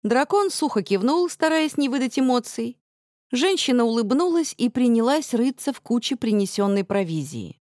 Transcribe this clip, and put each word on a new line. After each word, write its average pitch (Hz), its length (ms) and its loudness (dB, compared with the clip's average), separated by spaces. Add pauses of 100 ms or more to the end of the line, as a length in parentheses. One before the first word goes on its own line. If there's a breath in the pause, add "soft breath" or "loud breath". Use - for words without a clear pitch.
Дракон 302 480 2
сухо 226 320 -2
кивнул, 269 440 0
стараясь 320 500 0
не 285 120 0
выдать 262 300 -2
эмоций. 247 580 -2 (540)
Женщина 254 520 2
улыбнулась 262 720 0
и 240 140 0
принялась 247 640 2
рыться 254 400 -2
в - 80 -14
куче 240 360 -2
принесенной 202 680 0
провизии. 156 760 -4 (160)